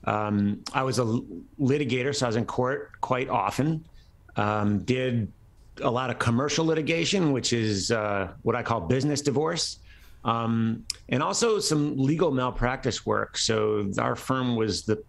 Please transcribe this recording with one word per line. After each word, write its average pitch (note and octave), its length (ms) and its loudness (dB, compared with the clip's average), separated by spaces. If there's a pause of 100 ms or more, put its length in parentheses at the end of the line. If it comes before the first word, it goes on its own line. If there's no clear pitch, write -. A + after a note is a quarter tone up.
Um, G#2 680 0
I C3+ 100 0
was B2+ 160 0
a B2+ 40 2
l-, A#2 220 0 (360)
litigator, C3 520 0
so C3 140 0
I - 20 2
was A2 60 0
in A#2 100 0
court - 580 -4
quite B2+ 260 -2
often. B2 560 0 (500)
Um, G#2 460 2
did B2 500 0 (500)
a C3 120 2
lot B2+ 180 0
of A#2 80 -4
commercial C#3+ 480 2
litigation, D#3+ 640 2
which B2 220 0
is, A2 400 0
uh, G2+ 400 0 (100)
what A#2 140 0
I A#2 80 -4
call A#2 160 0
business C3 400 0
divorce, D3 580 -2 (460)
um, A2+ 600 0 (240)
and B2+ 140 0
also G3+ 380 2
some D3+ 360 0
legal D3+ 360 2
malpractice B2+ 760 0
work. G#2 320 0
So G#2+ 580 2
our A#2+ 200 2
firm B2+ 400 0
was A2 260 0
the G#2+ 260 0